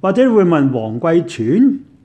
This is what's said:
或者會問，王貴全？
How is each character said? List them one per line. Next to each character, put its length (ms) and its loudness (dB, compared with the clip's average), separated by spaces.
或 120 -2
者 220 2
會 80 4
問， 300 2
王 280 -6
貴 240 0
全？ 540 0